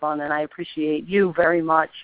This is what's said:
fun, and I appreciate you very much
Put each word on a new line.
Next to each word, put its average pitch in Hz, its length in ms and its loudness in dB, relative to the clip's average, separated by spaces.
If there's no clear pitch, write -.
fun, 151 200 -4
and 147 120 -4
I 151 80 -2
appreciate 156 680 -6
you 190 280 2
very 170 260 2
much 160 280 2